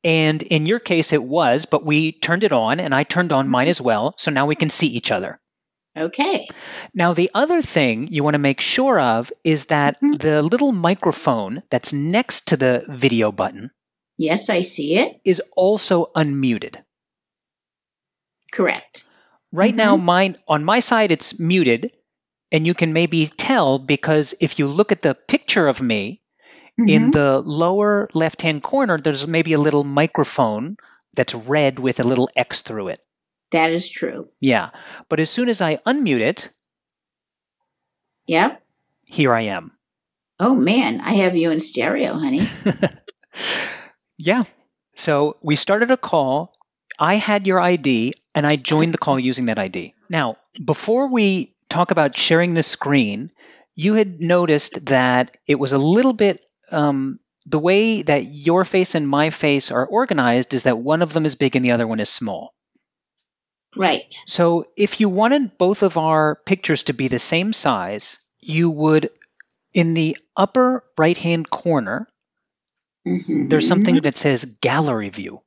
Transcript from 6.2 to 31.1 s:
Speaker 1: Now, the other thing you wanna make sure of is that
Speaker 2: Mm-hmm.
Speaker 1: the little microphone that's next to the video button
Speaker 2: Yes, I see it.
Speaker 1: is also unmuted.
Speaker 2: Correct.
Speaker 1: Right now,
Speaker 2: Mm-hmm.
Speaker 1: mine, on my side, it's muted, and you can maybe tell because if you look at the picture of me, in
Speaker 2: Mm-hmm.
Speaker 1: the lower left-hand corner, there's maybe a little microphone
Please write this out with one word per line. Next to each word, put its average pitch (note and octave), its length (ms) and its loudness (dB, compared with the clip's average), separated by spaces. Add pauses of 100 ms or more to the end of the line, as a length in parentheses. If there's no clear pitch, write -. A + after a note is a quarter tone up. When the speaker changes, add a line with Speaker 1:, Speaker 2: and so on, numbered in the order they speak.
Speaker 1:
Now, F3 180 2
the E3+ 220 2
other D#4 260 2
thing C3 500 0
you D3 120 -2
wanna D3 160 2
make C#3 220 0
sure B3+ 400 0
of A#2 320 0 (120)
is D#3 220 0
that C#3+ 340 2
Speaker 2:
Mm-hmm. C#4 180 2
Speaker 1:
the D3+ 240 2
little B3 300 2
microphone D#3+ 960 -2
that's - 220 -4
next E3 560 -2
to D#3+ 80 2
the B2+ 320 0
video A#2+ 440 0
button G2 380 -6 (460)
Speaker 2:
Yes, D#3+ 320 -2
I F#3 140 0
see D#3 340 -4
it. - 280 -2
Speaker 1:
is F#3+ 180 0 (140)
also F#3 500 2 (100)
unmuted. C#3 600 -2 (1800)
Speaker 2:
Correct. - 520 -4 (480)
Speaker 1:
Right F#3+ 220 2
now, G#3 220 4
Speaker 2:
Mm-hmm. F3+ 80 0
Speaker 1:
mine, F3+ 320 2 (100)
on D3+ 180 0
my G#3+ 160 2
side, A3 300 0
it's - 300 -2
muted, E3 500 2 (640)
and D#3+ 140 2
you F3 80 2
can D#3+ 180 0
maybe D#3+ 340 2
tell D#3 520 0
because C#3+ 600 0
if - 180 -2
you D3 100 2
look F3+ 240 0
at - 100 -4
the C#3 120 0
picture - 540 0
of C3 140 0
me, A2+ 400 -4 (560)
in A#3 80 4
Speaker 2:
Mm-hmm. D3+ 240 6
Speaker 1:
the C#3 340 4
lower G3 680 0
left-hand D#3+ 480 -2
corner, A#3+ 360 0
there's C#3+ 280 -2
maybe D#3+ 280 0
a D3+ 40 2
little D3 240 2
microphone C#3+ 960 -2 (380)